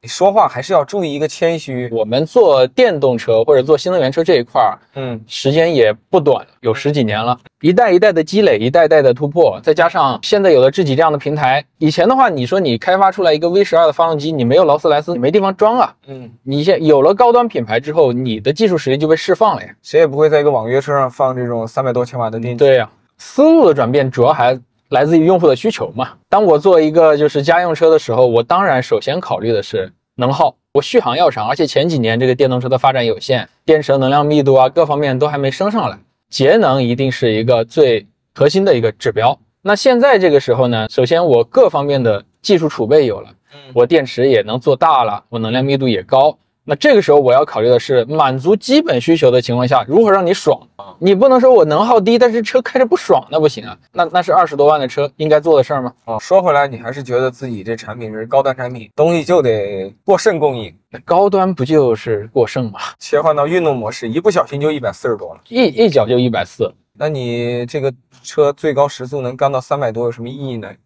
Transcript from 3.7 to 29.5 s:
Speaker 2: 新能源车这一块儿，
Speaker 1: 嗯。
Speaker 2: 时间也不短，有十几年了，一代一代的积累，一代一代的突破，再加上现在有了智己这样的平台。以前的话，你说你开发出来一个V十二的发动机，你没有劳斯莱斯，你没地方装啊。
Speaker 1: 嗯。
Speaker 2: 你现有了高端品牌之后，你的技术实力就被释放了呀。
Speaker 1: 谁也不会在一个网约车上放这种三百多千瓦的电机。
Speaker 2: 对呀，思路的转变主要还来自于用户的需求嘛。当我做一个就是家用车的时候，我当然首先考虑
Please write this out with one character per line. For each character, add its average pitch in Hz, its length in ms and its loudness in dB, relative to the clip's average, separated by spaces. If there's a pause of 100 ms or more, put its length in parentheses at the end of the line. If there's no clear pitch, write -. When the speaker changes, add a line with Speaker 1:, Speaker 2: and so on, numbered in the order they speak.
Speaker 2:
新 180 160 -4
能 185 80 0
源 135 120 0
车 165 120 -2
这 170 120 2
一 120 80 0
块 131 180 -2
儿， 98 160 0 (160)
Speaker 1:
嗯。 127 320 -10
Speaker 2:
时 - 260 -4
间 165 220 0
也 113 180 2 (200)
不 185 80 2
短， 135 260 0 (140)
有 117 120 -4
十 143 200 -4
几 147 120 -2
年 107 160 -2
了， 117 160 -2 (260)
一 165 120 2
代 214 180 2
一 180 60 4
代 202 160 2
的 160 100 0
积 196 200 0
累， 131 160 2
一 113 100 -2
代 165 160 4
一 - 20 0
代 156 140 4
的 135 100 4
突 143 160 -4
破， 143 360 0
再 160 100 0
加 170 160 2
上 139 320 -2
现 202 220 0
在 185 80 4
有 131 100 4
了 131 80 4
智 185 140 -2
己 139 120 -2
这 147 60 0
样 160 100 2
的 147 60 -4
平 143 180 -6
台。 143 300 -2 (140)
以 156 100 0
前 175 180 0
的 254 80 0
话， 262 140 2
你 139 160 -4
说 185 140 -2
你 131 180 -2
开 185 220 0
发 190 120 4
出 190 120 -6
来 160 100 2
一 156 60 -2
个 170 100 -2
V 196 140 2
十 175 120 -2
二 165 120 4
的 151 40 2
发 165 140 0
动 160 140 -2
机， 151 120 -6
你 135 140 -2
没 131 120 2
有 185 60 6
劳 147 140 2
斯 160 120 -2
莱 147 120 2
斯， 170 120 -8
你 123 40 -6
没 127 140 -2
地 202 80 2
方 190 160 -2
装 220 240 0
啊。 185 120 0 (140)
Speaker 1:
嗯。 131 240 -18 (140)
Speaker 2:
你 143 200 -4
现 165 220 0
有 147 160 4
了 156 100 4
高 240 200 2
端 240 160 2
品 135 180 -6
牌 113 140 -2
之 147 120 -8
后， 151 220 2
你 120 260 -6
的 110 140 -4
技 220 140 0
术 180 100 0
实 135 140 -4
力 135 80 0
就 151 80 -2
被 160 80 4
释 185 180 -2
放 202 220 0
了 95 80 -12
呀。 92 60 -18 (120)
Speaker 1:
谁 - 180 -2
也 165 60 4
不 139 100 -4
会 151 140 2
在 151 100 2
一 147 40 0
个 147 80 2
网 117 180 -4
约 131 100 0
车 143 160 -4
上 131 140 -2
放 131 260 -4
这 123 120 -6
种 117 200 -6
三 135 160 -6
百 131 80 -2
多 123 140 -2
千 123 140 -12
瓦 113 100 -4
的 113 100 -8
电 120 160 -8
机。 123 80 2
Speaker 2:
对 135 120 6
呀， 117 120 0 (300)
思 - 240 -4
路 311 260 6
的 156 60 4
转 123 180 0
变 135 200 0
主 127 100 -2
要 127 100 4
还 127 240 2 (340)
来 135 140 2
自 160 140 2
于 156 80 4
用 180 140 4
户 170 80 2
的 135 80 4
需 220 160 -4
求 95 240 -8
嘛。 127 140 -6 (200)
当 208 140 2
我 160 160 4
做 175 200 4
一 156 120 2
个 156 260 4
就 147 100 2
是 143 140 -2
家 165 200 2
用 175 120 -2
车 160 160 2
的 160 80 4
时 135 140 -2
候， 123 160 2
我 117 160 2
当 175 200 0
然 135 200 0
首 110 180 -2
先 151 180 -6
考 107 200 -8
虑 113 120 -4